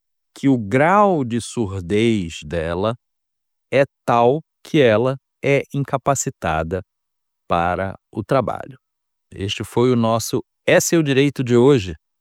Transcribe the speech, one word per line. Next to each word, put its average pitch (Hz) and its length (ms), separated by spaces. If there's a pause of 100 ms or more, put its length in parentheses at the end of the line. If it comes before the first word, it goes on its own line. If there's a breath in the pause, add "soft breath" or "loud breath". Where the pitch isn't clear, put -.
(320)
que - 160
o 135 80
grau 151 680
de 113 160
surdez 98 1040
dela 85 500 (800)
é 135 120 (200)
tal 123 360 (220)
que - 180
ela 123 360 (260)
é 139 220 (100)
incapacitada 92 1040 (680)
para 90 500 (140)
o 110 100
trabalho. - 560 (560)
Este 98 300
foi 123 260
o 123 60
nosso 113 480 (200)
É 156 140
Seu 170 240
Direito 139 400
de 120 140
hoje. 120 380 (260)